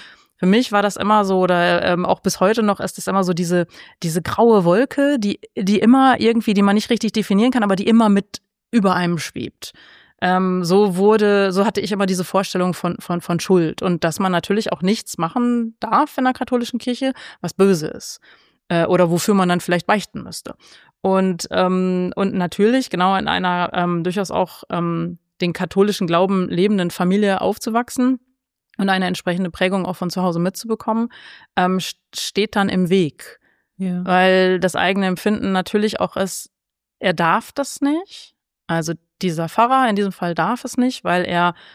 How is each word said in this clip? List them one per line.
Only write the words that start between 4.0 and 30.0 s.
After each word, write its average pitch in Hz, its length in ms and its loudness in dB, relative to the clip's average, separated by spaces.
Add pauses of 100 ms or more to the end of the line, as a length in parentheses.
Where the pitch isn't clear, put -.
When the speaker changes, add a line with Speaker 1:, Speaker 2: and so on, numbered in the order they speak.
Speaker 1:
diese 170 200 -2
graue 214 420 4
Wolke, 277 540 2
die, 202 200 -2 (180)
die 202 240 2
immer 262 400 4
irgendwie, 220 340 0
die 202 80 2
man 202 140 4
nicht 214 120 -2
richtig 220 240 0
definieren 214 380 2
kann, 254 120 0
aber 196 140 2
die 202 100 -4
immer 226 220 6
mit 202 320 0 (300)
über 196 240 2
einem 175 240 0
schwebt. - 540 -12 (500)
Ähm, 185 420 0
so 190 320 4
wurde, 202 560 4
so 196 140 2
hatte 202 160 -2
ich 196 100 -6
immer 196 140 0
diese 185 180 -2
Vorstellung 185 480 -2
von, 175 280 -4
von, 175 200 -6
von 175 200 -4
Schuld 170 420 0
und 175 220 0
dass 165 140 -2
man 190 140 0
natürlich 196 400 -2
auch - 80 -6
nichts - 380 -2
machen 240 600 -2
darf 247 360 0
in 254 80 -2
der 254 80 2
katholischen 240 460 -4
Kirche, 262 340 -4 (300)
was 170 100 -6
böse 190 360 2
ist, - 320 -14 (480)
äh, 170 180 2
oder 180 240 4
wofür 175 240 2
man 185 160 4
dann 175 100 0
vielleicht 175 260 -2
beichten - 360 -2
müsste. - 320 -14 (500)
Und, 190 460 0
ähm, 185 640 0
und 196 200 -2
natürlich, 208 540 0
genau, 185 280 0
in 143 100 -4
einer, 180 480 -2
ähm, 175 300 -2
durchaus 185 260 -4
auch, - 400 -4
ähm, 170 480 -4 (220)
den 175 120 -2
katholischen 190 540 0
Glauben 180 420 0
lebenden 180 440 0
Familie 190 480 0
aufzuwachsen 240 800 -2 (580)
und 196 100 0
eine 185 180 0
entsprechende 180 440 -4
Prägung 185 340 -2
auch 185 120 -6
von 175 140 -6